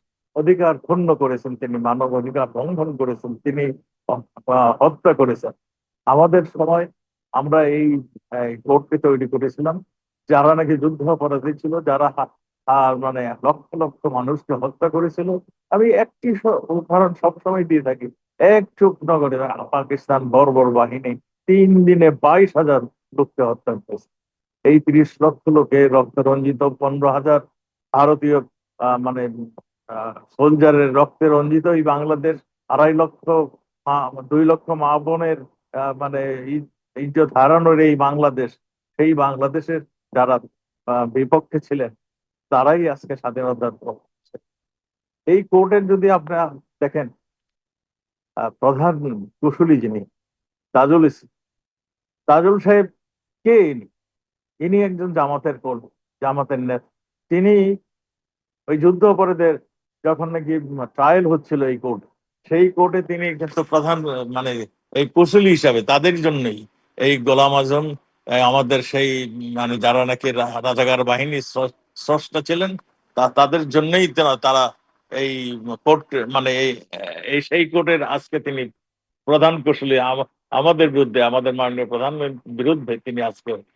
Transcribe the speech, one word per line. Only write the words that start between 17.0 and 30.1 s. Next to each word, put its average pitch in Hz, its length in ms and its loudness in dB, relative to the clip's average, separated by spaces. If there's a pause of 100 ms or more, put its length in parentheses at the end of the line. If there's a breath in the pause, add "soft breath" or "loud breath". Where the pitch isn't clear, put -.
সবসময় 185 500 -2
দিয়ে 160 180 0
থাকি, 131 280 -6 (280)
এক 202 260 6 (140)
চুপ 180 320 2
নগরে 143 280 0 (320)
পাকিস্তান 139 580 -2
বর্বর 131 420 4
বাহিনী 120 440 0 (320)
তিন 190 380 6
দিনে 170 260 6
বাইশ 165 460 4
হাজার 143 260 2 (360)
লোককে 135 240 -2
হত্যা 117 320 -4
করেছে। 104 340 -14 (560)
এই 151 160 6
ত্রিশ 151 420 2
লক্ষ 151 260 0
লোকে 143 400 4
রক্ত 127 300 0
রঞ্জিত 135 440 0
পনেরো 139 500 -2
হাজার 143 280 2 (540)
ভারতীয়, 147 440 2 (400)
আহ, 123 200 -2
মানে, 127 300 -6 (600)
আহ, 110 300 -12 (180)